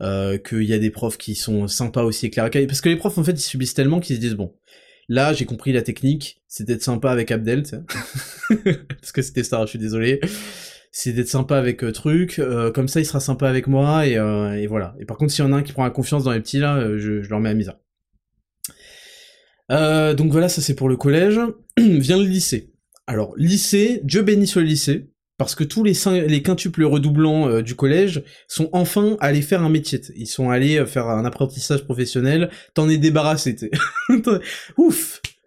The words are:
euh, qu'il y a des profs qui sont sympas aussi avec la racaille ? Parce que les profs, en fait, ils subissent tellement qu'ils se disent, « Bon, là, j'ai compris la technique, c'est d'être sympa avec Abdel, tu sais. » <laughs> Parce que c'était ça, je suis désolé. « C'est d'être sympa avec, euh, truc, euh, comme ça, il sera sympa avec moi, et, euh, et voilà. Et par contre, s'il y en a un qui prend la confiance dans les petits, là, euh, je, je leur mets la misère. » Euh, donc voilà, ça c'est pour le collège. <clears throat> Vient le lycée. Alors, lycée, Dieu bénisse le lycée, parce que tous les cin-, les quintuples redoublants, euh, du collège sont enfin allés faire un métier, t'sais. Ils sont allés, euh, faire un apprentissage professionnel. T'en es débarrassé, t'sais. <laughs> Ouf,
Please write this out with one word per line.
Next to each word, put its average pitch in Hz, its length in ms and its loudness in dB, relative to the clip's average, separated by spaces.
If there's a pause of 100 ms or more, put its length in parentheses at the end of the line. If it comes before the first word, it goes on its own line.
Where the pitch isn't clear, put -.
euh, 98 360 -2
qu'il 110 260 -4
y 107 100 0
a 107 60 2
des 107 100 0
profs 110 280 -6
qui 104 180 -10
sont 104 320 -2
sympas 117 360 -2
aussi 113 220 -2
avec 110 100 -6
la 117 80 0
racaille ? 139 240 0
Parce 139 140 -4
que 170 80 2
les 170 60 4
profs, 180 220 -4
en 160 60 2
fait, 175 100 2
ils 147 60 -4
subissent 127 340 -6
tellement 147 260 2
qu'ils 143 160 -4
se 113 60 -6
disent, « 117 140 -2
Bon, 98 200 -8 (540)
là, 139 240 2
j'ai 135 120 -2
compris 127 260 -4
la 120 100 2
technique, 139 680 -2
c'est - 180 -12
d'être 117 180 -2
sympa 127 280 0
avec 120 200 0
Abdel, 117 320 0
tu - 80 -10
sais. » - 100 -12 (1080)
<laughs> - 120 -12
Parce - 100 -16
que 139 100 -4
c'était 127 220 -4
ça, 117 220 -2
je - 40 -12
suis 117 100 -10
désolé. « 113 400 -2 (760)
C'est - 160 -6
d'être 120 160 -2
sympa 135 300 0
avec, 123 260 -2
euh, 113 80 -4
truc, 165 460 0
euh, 120 340 -2
comme 131 160 0
ça, 165 120 0
il 156 60 0
sera 147 140 -4
sympa 135 300 0
avec 131 160 0
moi, 143 400 2
et, 120 120 2
euh, 104 360 0
et 104 140 -4
voilà. 101 320 -4
Et 101 60 -14
par 117 120 -10
contre, 147 160 0
s'il 147 100 0
y 139 40 4
en 139 40 2
a 139 60 2
un 143 60 0
qui - 100 -10
prend 131 100 -2
la 123 60 0
confiance 135 340 -2
dans 127 80 0
les 113 80 0
petits, 135 200 -4
là, 143 180 0
euh, 107 220 -2
je, 104 240 -4
je 101 60 -12
leur 107 100 -2
mets 110 100 0
la 107 60 0
misère. » 98 220 -4 (1900)
Euh, 156 420 2
donc 147 180 2
voilà, 165 180 4
ça 170 120 -2
c'est 135 140 -2
pour 135 140 0
le 131 80 2
collège. 175 420 4 (180)
<clears throat> - 200 -6
Vient 180 400 6
le 196 80 4
lycée. 185 480 -2 (340)
Alors, 107 300 -4
lycée, 202 680 2
Dieu 147 180 2
bénisse 202 340 4
le 175 80 4
lycée, 151 460 0 (280)
parce - 180 -4
que 156 80 -2
tous 214 200 0
les 202 100 4
cin-, 185 280 2
les 151 200 2
quintuples 170 440 0
redoublants, 151 640 4
euh, 113 120 2
du 120 140 -6
collège 156 480 2 (240)
sont 160 240 -2
enfin 202 480 2
allés 147 220 2
faire 175 200 0
un 156 80 2
métier, 151 300 0
t'sais. - 160 -14
Ils 113 120 -10
sont 127 220 -2
allés, 139 280 2
euh, 135 80 2
faire 117 220 -4
un 113 180 -2
apprentissage 135 580 -2
professionnel. 131 680 0 (240)
T'en 156 140 2
es 156 100 4
débarrassé, 151 580 2
t'sais. 110 160 -8 (380)
<laughs> - 680 0
Ouf, - 440 2 (260)